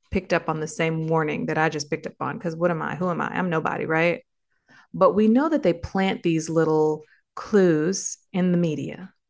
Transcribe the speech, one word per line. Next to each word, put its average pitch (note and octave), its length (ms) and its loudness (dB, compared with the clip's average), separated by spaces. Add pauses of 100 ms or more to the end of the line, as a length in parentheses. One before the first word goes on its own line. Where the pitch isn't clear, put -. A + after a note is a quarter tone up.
(120)
picked F#3+ 200 -4
up E3 160 0
on D#3+ 120 -4
the D#3 80 -6
same D#3+ 400 -2
warning D#3+ 380 0
that D#3+ 120 -2
I D#3+ 100 2
just D3 220 -6
picked D#3+ 160 -6
up - 140 -14
on, C#3+ 180 -6
'cause E3 160 -6
what E3+ 160 2
am D#3+ 100 0
I? D3+ 140 -6
Who F3+ 160 -4
am D#3+ 100 -4
I? - 160 -4
I'm F3+ 140 -2
nobody, E3 340 -2
right? E3 400 0 (680)
But F3+ 180 4
we G#3+ 160 2
know C4 200 4
that D#4 160 0
they E3+ 100 4
plant F#3+ 480 -2
these D#3+ 260 0
little D#3 540 2 (320)
clues F3+ 840 2 (160)
in F3+ 200 0
the F3 60 2
media. E3+ 540 -4 (180)